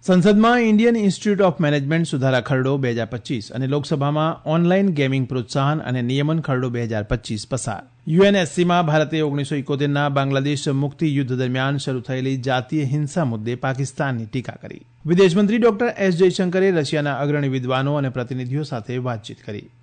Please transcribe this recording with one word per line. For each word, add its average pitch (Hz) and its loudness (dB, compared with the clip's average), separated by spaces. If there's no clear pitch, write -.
સંસદમાં 208 6
ઇન્ડિયન 226 4
ઇન્સ્ટિટ્યૂટ 208 0
ઓફ 185 2
મેનેજમેન્ટ 147 0
સુધારા 131 0
ખરડો 131 0
બે 131 0
હજાર 117 -2
પચીસ 117 -8
અને 131 -4
લોકસભામાં 147 -2
ઓનલાઈન 175 4
ગેમિંગ 135 0
પ્રોત્સાહન 139 -2
અને 127 -4
નિયમન 143 0
ખરડો 131 -2
બે 120 -4
હજાર 110 -2
પચીસ 107 -6
પસાર. 117 -6
યુએનએસસીમાં 175 4
ભારતે 156 2
ઓગણીસો 143 -2
એકોતેરના 143 0
બાંગ્લાદેશ 139 0
મુક્તિ 143 -2
યુદ્ધ 135 -2
દરમિયાન 131 -2
શરૂ 135 -4
થયેલી 131 -4
જાતીય 127 -2
હિંસા 143 -2
મુદ્દે 117 -4
પાકિસ્તાનની 131 -4
ટીકા 120 -8
કરી. - -16
વિદેશમંત્રી 190 4
ડોક્ટર 226 2
એસ 190 2
જયશંકરે 185 2
રશિયાના 147 0
અગ્રણી 147 0
વિદ્વાનો 131 0
અને 139 0
પ્રતિનિધિઓ 127 -6
સાથે 123 -8
વાતચીત 120 -8
કરી. 104 -12